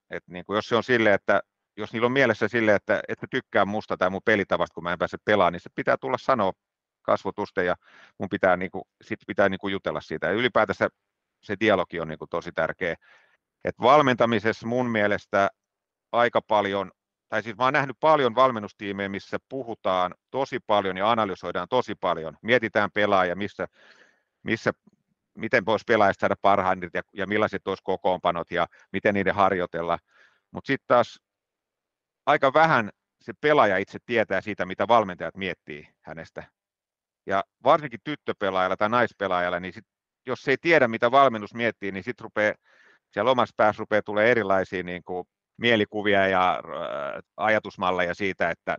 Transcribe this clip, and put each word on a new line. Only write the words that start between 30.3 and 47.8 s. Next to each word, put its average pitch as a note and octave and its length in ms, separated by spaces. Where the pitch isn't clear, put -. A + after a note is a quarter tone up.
Mut F2+ 140
sit C3+ 220
taas B2 320
aika C#3 280
vähän D3 360
se A2+ 200
pelaaja C3 360
itse G2 280
tietää G#2+ 360
siitä, G2 240
mitä F#2+ 220
valmentajat F#2+ 480
miettii D#2+ 520
hänestä. D#2+ 420
Ja G2 180
varsinkin D3 400
tyttöpelaajalla F#2+ 720
tai G#2+ 120
naispelaajalla, F#2 680
niin F2+ 140
sit, G#2+ 120
jos B2 220
ei C3+ 140
tiedä, D#3 260
mitä A2+ 240
valmennus A#2+ 420
miettii, A2 380
niin F#2+ 120
sit B2 180
rupee, G#2+ 320
siellä G#2+ 200
omassa A#2+ 260
päässä G#2+ 220
rupeaa G#2 220
tulee G#2+ 300
erilaisia F#2+ 520
niinku F2 440
mielikuvia G#2 720
ja, F2+ 260
äh, C#2 680
ajatusmalleja F#2 800